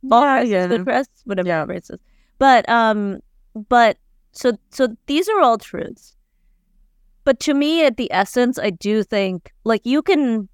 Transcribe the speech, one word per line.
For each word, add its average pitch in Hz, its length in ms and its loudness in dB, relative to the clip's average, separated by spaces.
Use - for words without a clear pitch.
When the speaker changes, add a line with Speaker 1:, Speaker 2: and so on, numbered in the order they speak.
Speaker 1:
All 240 120 6
Speaker 2:
Yeah, 277 140 2
Speaker 1:
press 240 80 2
is 233 60 -2
Speaker 2:
yeah. 185 160 0
Speaker 1:
good 185 180 -2
press, 262 220 -2
whatever 185 220 -4
Speaker 2:
Yeah. 160 200 -2
Speaker 1:
press - 240 -12
is. - 80 -18
But, 262 320 4
um, 214 500 0
but 240 300 4
so, 247 200 -2
so 240 260 -2
these 320 220 -2
are 427 120 0
all 240 180 4
truths. - 580 -14
But 269 160 2
to 302 120 -2
me, 302 320 0
at 254 140 0
the 247 120 -6
essence, 247 480 -2
I 214 120 -2
do 208 320 -2
think, 190 500 -6
like, 220 200 -2
you 269 160 0
can 254 540 0